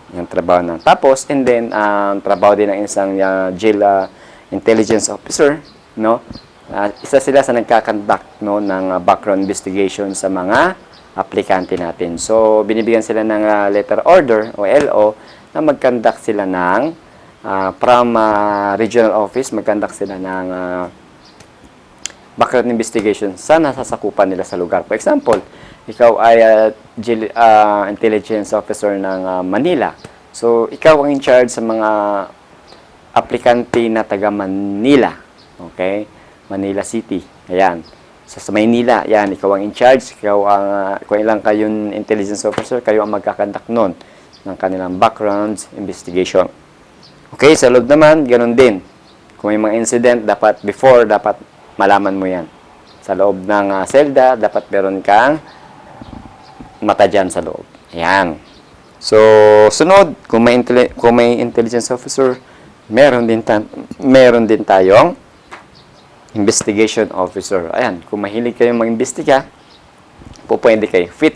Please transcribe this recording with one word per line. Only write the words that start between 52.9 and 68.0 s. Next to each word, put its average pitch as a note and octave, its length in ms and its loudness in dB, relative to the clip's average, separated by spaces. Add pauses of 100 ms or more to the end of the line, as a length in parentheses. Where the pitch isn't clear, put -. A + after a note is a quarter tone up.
Sa F#2+ 160 -6
loob F#2+ 320 -2
ng, G2+ 240 0
ah, F#2+ 160 -4
selda, C3+ 480 2
dapat G#2 320 -4
meron G2 320 -4
kang B2 400 2 (1400)
mata G2+ 240 4
dyan F#2+ 240 0
sa F2+ 80 -4
loob. - 240 -12 (320)
Ayan. E2+ 400 0 (640)
So, - 160 2 (560)
sunod, F3 400 4 (160)
kung A2+ 160 2
may A#2+ 80 4
intele-, B2 400 0
kung A#2+ 240 2
may A#2+ 240 2
intelligence A#2 480 -4
officer, B2+ 480 -2 (480)
meron B2 400 4
din A2+ 160 0
ta-, G#2+ 240 0 (320)
meron B2+ 480 6
din G#2+ 160 0
tayong G2+ 560 4 (1200)
investigation G#2+ 720 0
officer. F2+ 640 -6
Ayan, G#2 320 -4